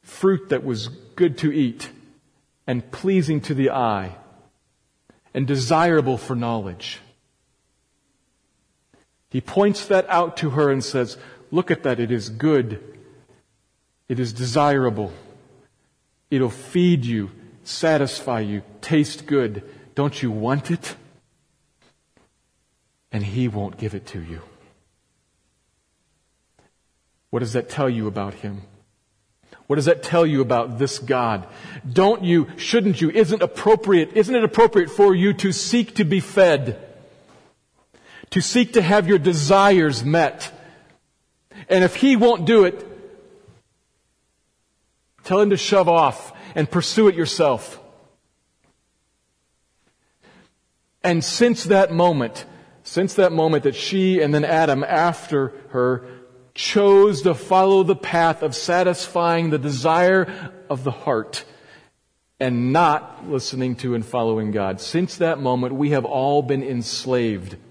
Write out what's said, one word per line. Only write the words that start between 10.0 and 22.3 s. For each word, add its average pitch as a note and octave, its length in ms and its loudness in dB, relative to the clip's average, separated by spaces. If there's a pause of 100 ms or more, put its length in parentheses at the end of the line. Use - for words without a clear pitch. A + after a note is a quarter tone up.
out E3+ 300 0
to D#3 120 -4
her C#3+ 200 2
and C3+ 140 -2
says, B2 320 -6 (340)
"Look F3 200 -2
at - 140 -2
that, B2 160 -2
it A#2 100 -4
is A2 180 -4
good. A#2+ 540 -2 (1300)
It B2 100 -6
is A#2 140 -6
desirable. B2 800 0 (1160)
It'll B2+ 220 -2
feed F3 540 0
you, G#2+ 260 -4 (320)
satisfy C#3 800 -2
you, G#2 220 -6 (180)
taste - 460 -2
good. A#2 360 -2 (320)
Don't C#3 260 -4
you A#2+ 120 -4
want B2 400 -4
it?" - 240 -8 (2250)